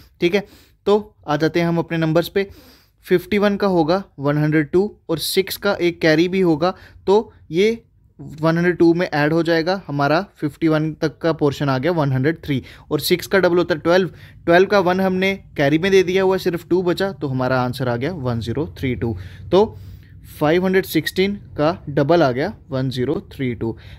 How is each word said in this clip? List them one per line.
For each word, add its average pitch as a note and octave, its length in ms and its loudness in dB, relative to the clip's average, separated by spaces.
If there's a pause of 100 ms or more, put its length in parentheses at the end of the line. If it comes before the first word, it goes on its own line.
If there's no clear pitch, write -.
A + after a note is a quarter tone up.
(200)
ठीक F3 140 0
है। G3 120 -2 (400)
तो G#3 300 0 (120)
आ D3+ 80 0
जाते D#3+ 240 0
हैं E3+ 60 0
हम E3+ 120 0
अपने E3 200 -4
नंबर्स D#3+ 300 0
पे। G3 220 -4 (520)
फिफ्टी F#3 360 0
वन G3+ 180 2
का G3+ 100 -2
होगा F3+ 380 2 (140)
वन C#3+ 200 0
हंड्रेड D3+ 320 0
टू G3 380 0
और D#3+ 100 -2
सिक्स - 380 -2
का G3+ 180 -2
एक E3+ 260 -2
कैरी E3 280 4
भी F#3+ 120 0
होगा, E3+ 340 2 (320)
तो G#3+ 260 2 (180)
ये G#3+ 340 0 (360)
वन D#3 360 -2
हंड्रेड F3 200 2
टू E3+ 180 6
में F3 120 -2
ऐड D3 260 0
हो E3 100 2
जाएगा, E3 440 0
हमारा C#3+ 400 0 (100)
फिफ्टी D#3 320 -2
वन D#3 260 0
तक D3+ 240 -6
का E3 140 0
पोर्शन D3 360 -2
आ C3 100 0
गया D#3 140 -2
वन C#3+ 200 0
हंड्रेड C3+ 320 0
थ्री। C3+ 180 -4 (280)
और D3 100 -2
सिक्स E3+ 260 -2
का G3 120 2
डबल F3+ 180 2
होता F3 180 0
है D3+ 60 -6
ट्वेल्व, E3+ 280 2 (380)
ट्वेल्व F3+ 200 6
का G3+ 140 2
वन F3+ 200 0
हमने F#3+ 340 0 (220)
कैरी D3 220 2
में F#3+ 140 0
दे F#3+ 100 8
दिया F#3 200 0
हुआ, F#3+ 140 2
सिर्फ F3 320 -4
टू F3+ 140 2
बचा, F3+ 300 -2
तो D3 160 -8
हमारा B2+ 340 0
आंसर B2 260 -4
आ A#2+ 80 -2
गया C#3 160 -4
वन B2+ 280 -4
ज़ीरो A#2+ 380 -6
थ्री B2+ 160 -4
टू। A#2 220 -4 (340)
तो G#3 280 2 (640)
फ़ाइव E3 240 2
हंड्रेड F#3+ 200 2
सिक्सटीन F#3 520 -2
का D#3+ 520 -4
डबल D3+ 340 2
आ C3 100 2
गया D#3 240 -6 (120)
वन C3 220 -4
ज़ीरो B2+ 420 -4
थ्री B2 220 -6
टू। A2 220 -6 (220)